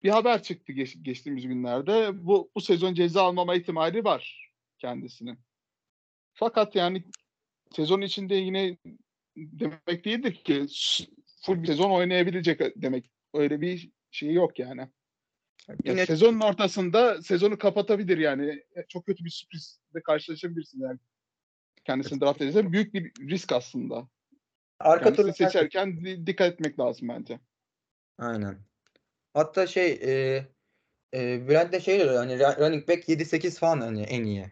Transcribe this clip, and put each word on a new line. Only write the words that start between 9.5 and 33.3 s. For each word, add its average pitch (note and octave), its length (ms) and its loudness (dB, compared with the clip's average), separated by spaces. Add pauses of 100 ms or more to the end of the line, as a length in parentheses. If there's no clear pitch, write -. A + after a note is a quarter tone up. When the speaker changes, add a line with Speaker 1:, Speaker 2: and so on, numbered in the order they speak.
Speaker 1:
değildir A3+ 300 -4
ki C#3+ 360 -2
s-, - 340 -4 (380)
full F3+ 200 -2
bir E3 40 -4
sezon E3+ 240 2
oynayabilecek F3+ 680 0 (160)
demek. C3 340 -6 (240)
Öyle D3 260 0
bir F3 300 -6 (200)
şey D3+ 220 -4
yok E3+ 260 2
yani. B2+ 300 -10 (800)
Ya D#3 160 -16
Speaker 2:
Yine F#3 220 0
Speaker 1:
sezonun G#3+ 340 6
ortasında G3+ 840 2
sezonu G3+ 360 2
kapatabilir G3+ 600 2
yani. C#3+ 460 -2 (240)
Çok F3 180 -12
kötü F#3 180 -4
bir E3 60 -8
sürprizle - 720 -16
karşılaşabilirsin D#3 800 -4
yani. B2+ 180 -8 (840)
Kendisini C#3 360 -4
draft C#3+ 220 2
ederse F3 300 2
büyük G#3 220 0
bir D3+ 360 -8
risk F3 220 -4
aslında. B2 560 -4 (720)
Speaker 2:
Arka D#3+ 240 4
Speaker 1:
Kendisini G#3+ 220 6
Speaker 2:
turda - 60 0
Speaker 1:
seçerken F#3 720 0
di-, F#3 220 -8
dikkat F3+ 260 2
etmek D#3 280 -6
lazım A#2+ 280 -2
bence. A#2+ 320 -10 (800)
Speaker 2:
Aynen. G#2 400 -6 (760)
Hatta D#3+ 320 2
şey, F3+ 260 2
e, C3+ 540 -2 (680)
e, B2 340 -4
Bülent E3+ 240 4
de F3+ 80 -2
şey G3 180 2
diyor, C3+ 180 4
hani B2 160 0
ra-, C#3 280 2
running D3+ 280 2
back F3 200 0
yedi D#3+ 160 2
sekiz E3 340 -2